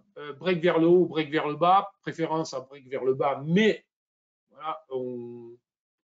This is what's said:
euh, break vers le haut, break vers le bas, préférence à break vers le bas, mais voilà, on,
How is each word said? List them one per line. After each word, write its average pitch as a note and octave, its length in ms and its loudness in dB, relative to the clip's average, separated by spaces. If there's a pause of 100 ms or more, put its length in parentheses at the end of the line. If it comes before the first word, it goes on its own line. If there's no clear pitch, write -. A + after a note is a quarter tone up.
(180)
euh, - 160 -12
break E3 280 -2
vers E3 180 2
le D#3+ 80 6
haut, F3+ 180 6
break D3+ 260 -4
vers D3 160 0
le D3 80 -4
bas, F3+ 360 2 (100)
préférence D#3 520 -4
à C3 60 -8
break C3 300 -16
vers B2+ 160 -6
le C3 80 2
bas, C3+ 320 -2
mais F#3+ 400 2 (640)
voilà, D#3 400 -12
on, A#2+ 680 -10 (460)